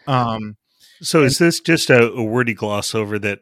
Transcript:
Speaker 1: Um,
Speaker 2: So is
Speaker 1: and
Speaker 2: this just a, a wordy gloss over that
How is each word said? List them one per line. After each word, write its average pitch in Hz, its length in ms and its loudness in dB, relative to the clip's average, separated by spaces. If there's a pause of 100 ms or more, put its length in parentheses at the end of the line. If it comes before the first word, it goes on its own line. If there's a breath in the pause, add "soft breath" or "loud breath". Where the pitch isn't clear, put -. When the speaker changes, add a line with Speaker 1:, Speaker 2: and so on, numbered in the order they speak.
Speaker 1:
Um, 113 500 -4 (460 soft breath)
Speaker 2:
So 156 220 2
is 131 160 0
Speaker 1:
and 170 80 4
Speaker 2:
this 165 120 -2
just 165 300 0
a, 117 220 6
a 117 100 -6
wordy 117 320 -2
gloss 104 400 -4
over 107 260 -4
that 101 220 -6